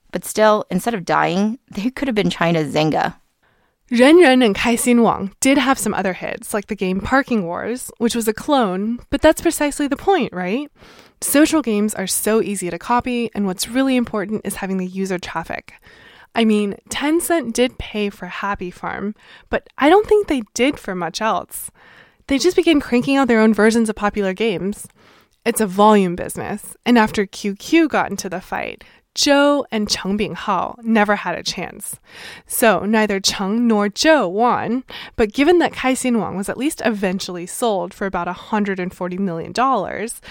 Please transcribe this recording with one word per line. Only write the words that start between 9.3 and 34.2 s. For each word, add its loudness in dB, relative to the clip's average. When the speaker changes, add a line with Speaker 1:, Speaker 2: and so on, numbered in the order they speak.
Speaker 2:
precisely -2
the -2
point, 0
right? -4
Social 2
games 0
are -8
so 0
easy -4
to -8
copy, -2
and -2
what's -4
really 0
important -4
is -6
having -4
the -4
user -4
traffic. -10
I 2
mean, 0
Tencent 0
did 0
pay -6
for -14
Happy -8
Farm, -8
but -4
I 4
don't 6
think 2
they -2
did 0
for -10
much -6
else. -4
They 0
just 2
began 4
cranking 0
out 4
their 4
own 6
versions 4
of -4
popular -2
games. -4
It's -2
a 2
volume 4
business, -10
and 4
after 2
Q -6
Q 2
got 0
into -8
the -8
fight, -10
Zhou 2
and -2
Cheng -4
Binghao -4
never 2
had -6
a -10
chance. -10
So 2
neither 0
Cheng -2
nor 2
Zhou 2